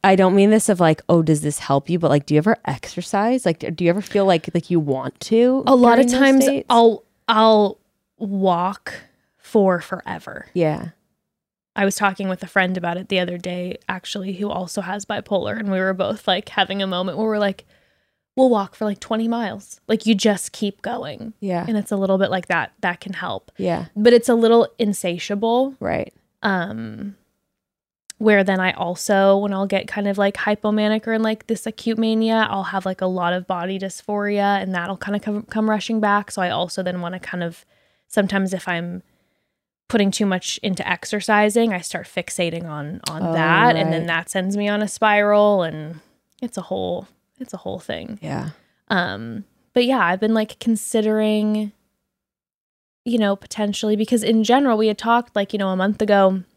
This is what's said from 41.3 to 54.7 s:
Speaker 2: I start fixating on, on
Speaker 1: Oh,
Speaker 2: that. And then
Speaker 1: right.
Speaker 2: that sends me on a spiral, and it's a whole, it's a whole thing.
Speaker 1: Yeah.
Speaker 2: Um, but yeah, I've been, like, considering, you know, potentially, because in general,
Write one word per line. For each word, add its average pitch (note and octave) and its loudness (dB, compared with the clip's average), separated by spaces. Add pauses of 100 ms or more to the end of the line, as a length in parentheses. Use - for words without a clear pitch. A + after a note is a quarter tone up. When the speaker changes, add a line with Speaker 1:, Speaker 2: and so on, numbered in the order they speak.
Speaker 2:
I F3 -4
start E3 -10
fixating E3+ -6
on, D3+ -10
on D#3 -6
Speaker 1:
Oh, E3 -2
Speaker 2:
that. E3+ 4
And D#3+ 0
then D#3+ -2
Speaker 1:
right. E3+ -6
Speaker 2:
that E3 -4
sends F#3+ -2
me G#3 -2
on G#3 -2
a G#3+ -2
spiral, G#3 4
and D#3 -8 (420)
it's A#3+ -8
a F#3+ -8
whole, F#3 -6 (320)
it's - -14
a F#3 -12
whole F#3+ -10
thing. G3+ -12
Speaker 1:
Yeah. D#3 -8 (380)
Speaker 2:
Um, A#2 -6 (300)
but B3 2
yeah, B3+ 0
I've F#3 0
been, A3 0
like, G#3+ -4
considering, G#3+ -2 (1300)
you A#3+ -2
know, G3+ 2
potentially, G#3 -4
because A3 0
in A3 2
general, A#3+ 4